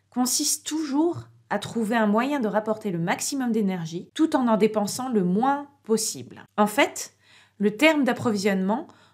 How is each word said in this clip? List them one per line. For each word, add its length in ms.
consiste 580
toujours 580
à 80
trouver 380
un 100
moyen 340
de 80
rapporter 420
le 80
maximum 540
d'énergie 640
tout 220
en 120
en 80
dépensant 540
le 120
moins 460
possible. 600
En 100
fait, 480
le 180
terme 280
d'approvisionnement 840